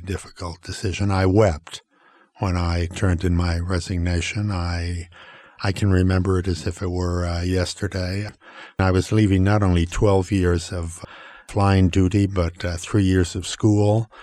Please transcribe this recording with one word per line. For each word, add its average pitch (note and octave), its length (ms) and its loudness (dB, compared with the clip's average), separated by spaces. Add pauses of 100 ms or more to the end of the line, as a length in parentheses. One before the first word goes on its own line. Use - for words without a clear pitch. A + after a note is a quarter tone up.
difficult - 560 -10
decision. G2 500 -4
I F#2+ 140 2
wept F#2+ 560 2 (600)
when F2+ 140 0
I F2 300 0
turned F2+ 360 -2
in F2 120 2
my F2 220 0
resignation. F2 920 -4
I, F2 580 -6 (540)
I G2+ 80 0
can G2 200 0
remember F#2 480 2
it F2 80 -4
as F2+ 200 -4
if F2+ 140 -8
it F#2 100 -6
were, F2+ 340 -2
uh, F2 160 -4
yesterday. F#2 880 -4 (480)
I F#2+ 140 4
was F#2 200 2
leaving G2 320 4
not G2+ 200 4
only F2 220 4
twelve F#2+ 460 2
years F2+ 400 0
of E2+ 320 -8 (440)
flying G2 420 4
duty, G2 380 2
but, F2+ 380 -4
uh, F2 120 -6
three - 260 0
years F#2 320 2
of F2+ 120 -8
school, G#2+ 640 2 (120)